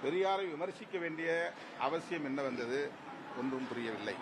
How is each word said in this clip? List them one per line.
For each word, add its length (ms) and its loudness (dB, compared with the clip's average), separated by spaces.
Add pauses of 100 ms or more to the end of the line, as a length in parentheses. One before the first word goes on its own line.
பெரியாரை 460 4
விமர்சிக்க 480 -4
வேண்டிய 320 0 (560)
அவசியம் 440 0
என்ன 120 0
வந்தது? 380 0 (600)
ஒன்றும் 280 0
புரியவில்லை. 540 -2